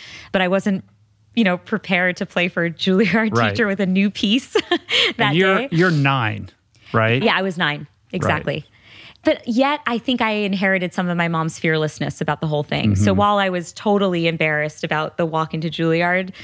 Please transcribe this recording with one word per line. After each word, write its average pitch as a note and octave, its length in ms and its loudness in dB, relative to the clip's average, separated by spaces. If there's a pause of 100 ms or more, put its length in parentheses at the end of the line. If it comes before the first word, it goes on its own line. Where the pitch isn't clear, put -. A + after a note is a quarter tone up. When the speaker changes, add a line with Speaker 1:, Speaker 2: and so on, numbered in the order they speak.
(320)
Speaker 1:
but F#3 120 2
I F3+ 60 0
wasn't, F#3+ 340 0 (500)
you A#3 100 2
know, F3+ 140 2
prepared F3+ 600 -2
to F#3+ 100 -6
play F3+ 220 -2
for E3+ 140 -2
a E3+ 60 0
Juilliard F#3+ 640 0
Speaker 2:
Right. A#2 140 4
Speaker 1:
teacher G#3+ 160 0
with G3 140 -2
a G3 80 0
new G3 240 2
piece G#3+ 420 -2
<laughs> - 0 -
that - 640 0
Speaker 2:
And G#3 180 2
you're, F#3+ 220 4
Speaker 1:
day. B3+ 140 -4
Speaker 2:
you're F3+ 180 4
nine, C3 600 0 (440)
right? A2+ 300 2
Speaker 1:
Yeah, G#3 120 2
I F#3 60 0
was F#3+ 160 -4
nine. D3 300 -2 (260)
Exactly. D#3 400 -2
Speaker 2:
Right. D3+ 100 -8 (600)
Speaker 1:
But - 220 0
yet, C4+ 400 0
I A#3 120 -2
think B3 240 -2
I A3 100 2
inherited F#3+ 600 0
some F3+ 160 -2
of F3 80 0
my E3+ 100 0
mom's D#3+ 320 -2
fearlessness D#3 600 -2
about D#3 180 -2
the E3 80 -4
whole D3 160 0
thing. C#3 320 0
So G3+ 160 4
Speaker 2:
Mm-hmm. F#3+ 80 2
Speaker 1:
while G#3 200 4
I F#3+ 100 0
was F3 240 -6
totally F#3+ 520 0
embarrassed D#3 600 -2
about D#3 320 -4
the F3 80 0
walk D#3+ 280 -2
into E3 160 -4
Juilliard F3 600 0 (120)